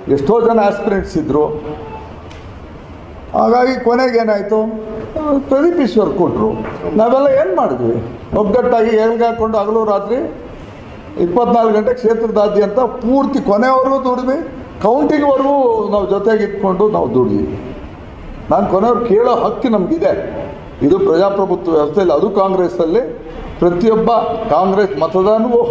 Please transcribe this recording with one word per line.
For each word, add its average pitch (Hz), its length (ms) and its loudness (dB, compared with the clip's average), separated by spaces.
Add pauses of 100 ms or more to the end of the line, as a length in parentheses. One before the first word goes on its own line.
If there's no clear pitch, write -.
ಎಷ್ಟೋ 202 340 2
ಜನ 226 180 2
ಆಸ್ಪಿರೆಂಟ್ಸ್ 196 580 0
ಇದ್ರು. 147 300 0 (1900)
ಹಾಗಾಗಿ 247 500 2
ಕೊನೆಗೆ 240 340 2
ಏನಾಯ್ತು? 214 400 0 (920)
ಪ್ರದೀಪ್ 330 300 2
ಈಶ್ವರ್ 208 380 2
ಕೊಟ್ರು. 180 320 2 (480)
ನಾವೆಲ್ಲ 262 300 4
ಏನ್ 339 300 2
ಮಾಡಿದ್ವಿ? 123 380 0 (420)
ಒಗ್ಗಟ್ಟಾಗಿ 226 520 2
ಎಲ್ಗೆ 220 340 2
ಹಾಕೊಂಡು 220 340 0
ಹಗಲು 214 280 0
ರಾತ್ರಿ 202 300 0 (1080)
ಇಪ್ಪತ್ನಾಲ್ಕು 233 500 2
ಗಂಟೆ 214 200 2
ಕ್ಷೇತ್ರದಾದ್ಯಂತ 214 840 2
ಪೂರ್ತಿ 254 600 0
ಕೊನೆಯವರೆಗೂ 262 680 2
ದುಡಿದ್ವಿ, 254 420 -2 (360)
ಕೌಂಟಿಂಗ್ವರೆಗೂ 269 1080 2
ನಾವು 202 180 0
ಜೊತೆಗೆ 202 340 2
ಇಟ್ಕೊಂಡು 202 480 0
ನಾವು 151 220 0
ದುಡಿದ್ವಿ. 107 460 0 (920)
ನಾನು 190 160 2
ಕೊನೆಯವ್ರು 226 380 2
ಕೇಳೋ 233 300 4 (100)
ಹಕ್ಕು 233 240 -2
ನಮಗಿದೆ. 220 440 2 (680)
ಇದು 170 180 4
ಪ್ರಜಾಪ್ರಭುತ್ವ 185 720 2
ವ್ಯವಸ್ಥೆಯಲ್ಲಿ, 156 420 2
ಅದು 180 160 2
ಕಾಂಗ್ರೆಸ್ಸಲ್ಲಿ 190 720 0 (600)
ಪ್ರತಿಯೊಬ್ಬ 220 520 2 (380)
ಕಾಂಗ್ರೆಸ್ 190 520 2
ಮತದಾನವೂ 214 680 2